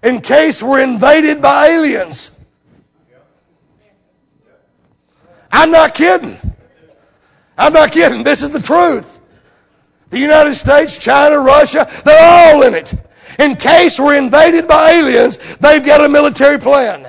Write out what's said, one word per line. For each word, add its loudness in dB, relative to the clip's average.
in -4
case -2
we're -2
invaded 0
by 2
aliens. -4
I'm 0
not 2
kidding. -4
I'm -2
not 2
kidding. -2
This -4
is -10
the -8
truth. -2
The -10
United 0
States, -2
China, 0
Russia, 0
they're 6
all 2
in 0
it. -10
In -2
case 0
we're 0
invaded 0
by 2
aliens, 0
they've 2
got 2
a 0
military 0
plan. -4